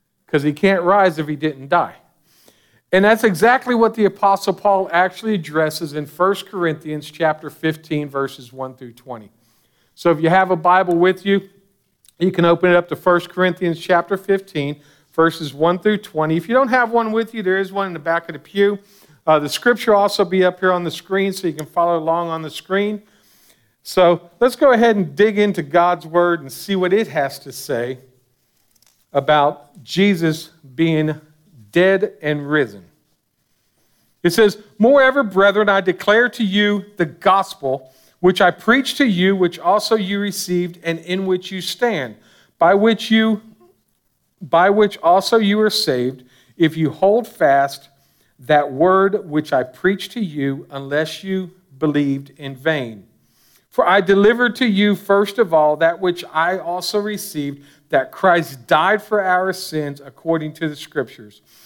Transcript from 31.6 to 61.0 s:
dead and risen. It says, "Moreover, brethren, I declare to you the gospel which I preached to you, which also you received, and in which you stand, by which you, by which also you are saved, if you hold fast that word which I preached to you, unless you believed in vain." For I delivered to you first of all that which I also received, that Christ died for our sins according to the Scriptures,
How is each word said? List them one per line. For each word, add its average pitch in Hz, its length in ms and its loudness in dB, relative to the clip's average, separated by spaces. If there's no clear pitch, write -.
dead 190 500 2
and 147 280 -6
risen. 113 340 -2
It 170 80 2
says, 208 260 2
"Moreover, 262 460 4
brethren, 202 460 2
I 196 120 2
declare 202 480 2
to 240 140 -6
you 202 420 0
the 175 80 -2
gospel 147 840 -2
which 185 220 2
I 180 100 6
preached 262 460 0
to 285 80 2
you, 190 300 2
which 180 220 0
also 202 380 0
you 202 240 -4
received, 180 640 -4
and 165 160 -6
in 180 260 -6
which 185 260 -4
you 185 100 -10
stand, 160 540 -4
by 170 140 4
which 214 360 0
you, 220 320 0
by 170 280 2
which 208 300 2
also 185 380 2
you 208 240 0
are 214 80 2
saved, 135 540 -4
if 160 180 2
you 160 140 -2
hold 208 380 0
fast 139 640 0
that 147 340 0
word 185 580 2
which 151 240 -2
I 127 100 2
preached - 500 -4
to 247 60 -8
you, 147 520 -6
unless 143 520 -6
you 190 280 -6
believed 143 600 -2
in 139 180 -14
vain." 127 520 -6
For - 180 0
I 190 140 4
delivered 214 560 4
to 254 80 -2
you 208 300 2
first 202 420 0
of 190 160 2
all 151 240 4
that 165 240 0
which 175 320 -2
I 170 240 0
also 175 420 -6
received, 151 640 -8
that 135 220 0
Christ 165 560 0
died 185 340 2
for 208 200 -2
our 185 320 0
sins 151 500 -8
according 156 500 -6
to 160 140 -6
the 151 80 -8
Scriptures, 117 640 -12